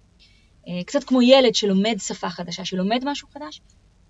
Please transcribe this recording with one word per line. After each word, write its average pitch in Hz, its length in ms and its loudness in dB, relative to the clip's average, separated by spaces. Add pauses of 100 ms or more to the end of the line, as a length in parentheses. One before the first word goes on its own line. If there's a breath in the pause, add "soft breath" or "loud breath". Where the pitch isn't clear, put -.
(680 soft breath)
אה, 180 180 -6
קצת - 180 -2
כמו 254 180 4
ילד 254 320 6
שלומד 202 440 0
שפה 196 300 -8
חדשה, 175 360 -10
שלומד 196 400 -2
משהו 285 240 -8
חדש, 294 320 -16 (500)